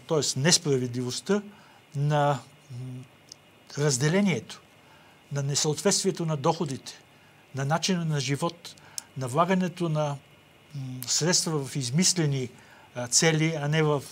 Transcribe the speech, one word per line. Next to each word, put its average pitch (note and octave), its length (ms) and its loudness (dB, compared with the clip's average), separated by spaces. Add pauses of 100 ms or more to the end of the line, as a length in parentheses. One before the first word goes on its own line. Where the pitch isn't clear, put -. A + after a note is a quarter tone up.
тоест D3+ 300 0
несправедливостта C3 1040 2 (540)
на, C#3+ 440 2 (320)
м, B2 60 -14 (1000)
разделението, D3+ 840 2 (680)
на C#3 120 -2
несъответствието E3 840 0
на D#3 120 -2
доходите, C#3+ 640 -2 (540)
на C3+ 100 -2
начина E3+ 400 0
на D3+ 140 0
живот, C#3+ 560 -4 (420)
на C3 100 -6
влагането E3+ 600 0
на, D3+ 260 0 (600)
м, C#3 60 -8 (260)
средства D#3+ 580 0
в B2+ 100 -8
измислени, C#3 720 0 (460)
а, B2 120 -6
цели, D#3+ 540 2
а D3 60 -2
не D#3 160 2
в, D3 280 2